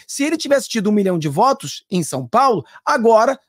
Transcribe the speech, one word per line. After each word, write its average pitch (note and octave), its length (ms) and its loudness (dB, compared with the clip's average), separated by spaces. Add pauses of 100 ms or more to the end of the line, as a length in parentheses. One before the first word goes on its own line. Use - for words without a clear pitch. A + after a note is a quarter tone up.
se - 200 -4
ele D#4+ 100 -2
tivesse C#4+ 320 -2
tido G#3 220 -2
um G#3 40 2
milhão F#3+ 240 0
de D#3 120 -2
votos F#3+ 600 -2
em F3+ 140 -2
São C3+ 240 -8
Paulo, A#3 380 2 (200)
agora A#3 640 2